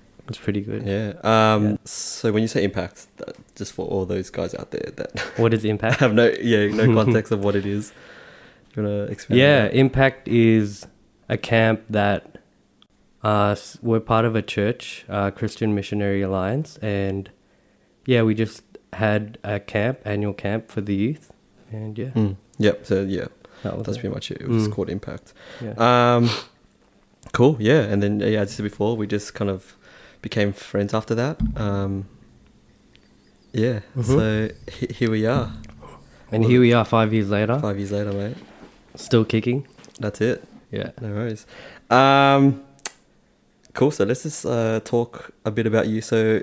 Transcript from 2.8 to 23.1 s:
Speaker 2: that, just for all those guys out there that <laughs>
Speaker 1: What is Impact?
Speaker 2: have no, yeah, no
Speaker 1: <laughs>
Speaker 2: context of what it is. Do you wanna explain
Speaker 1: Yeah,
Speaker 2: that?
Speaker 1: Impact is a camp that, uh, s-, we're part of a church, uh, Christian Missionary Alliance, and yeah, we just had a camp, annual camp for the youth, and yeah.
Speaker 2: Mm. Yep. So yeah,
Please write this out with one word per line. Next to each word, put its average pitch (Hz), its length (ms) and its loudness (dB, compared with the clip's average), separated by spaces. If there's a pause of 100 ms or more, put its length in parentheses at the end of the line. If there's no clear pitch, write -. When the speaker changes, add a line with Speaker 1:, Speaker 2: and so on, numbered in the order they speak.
Speaker 2:
that, - 180 -14 (200)
just - 180 -12
for 87 120 -8
all 95 200 -2
those 92 240 -6
guys - 260 -6
out - 160 -12
there - 240 -8
that - 240 -10
<laughs> - 180 -10
Speaker 1:
What 113 160 4
is 107 120 0
Impact? 107 340 0
Speaker 2:
have 123 140 4
no, 117 180 6 (100)
yeah, 107 260 2
no 110 260 2
Speaker 1:
<laughs> 110 100 6
Speaker 2:
context 113 280 2
of 101 120 0
what 101 120 0
it 101 100 -2
is. 101 260 -4 (840)
Do 107 80 -6
you 104 60 -2
wanna 104 180 -4
explain - 340 0
Speaker 1:
Yeah, 139 240 6
Speaker 2:
that? 104 120 0
Speaker 1:
Impact 135 520 2
is 110 600 4 (420)
a 117 80 -2
camp 113 520 2
that, 101 480 -2 (840)
uh, 104 280 2
s-, - 300 -8
we're 113 180 0
part 113 260 2
of 113 100 0
a 110 60 0
church, - 680 -4
uh, 98 220 -2
Christian 107 440 -4
Missionary 101 460 -2
Alliance, 98 600 -4
and 98 480 -4 (760)
yeah, 123 180 4
we 110 100 2
just 110 300 -4 (300)
had 107 500 -2
a 104 160 -4
camp, 113 460 -4
annual 104 280 -4
camp 104 380 -6
for 110 100 -6
the 101 140 -4
youth, 113 360 -4 (400)
and 107 260 -10
yeah. 123 180 -8
Speaker 2:
Mm. 101 220 0 (200)
Yep. 107 280 0
So 98 180 0
yeah, 95 240 -4 (360)